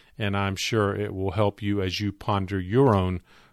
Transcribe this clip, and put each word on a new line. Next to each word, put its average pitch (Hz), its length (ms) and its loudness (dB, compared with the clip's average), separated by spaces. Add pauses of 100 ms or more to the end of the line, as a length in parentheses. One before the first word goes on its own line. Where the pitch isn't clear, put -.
(180)
and 101 180 -2
I'm 98 200 -2
sure 101 380 0
it 101 200 -6
will 95 160 -2
help 104 320 0
you 101 180 0
as 92 180 -2
you 101 140 -2
ponder 98 480 -2
your 113 340 4
own 92 280 0 (300)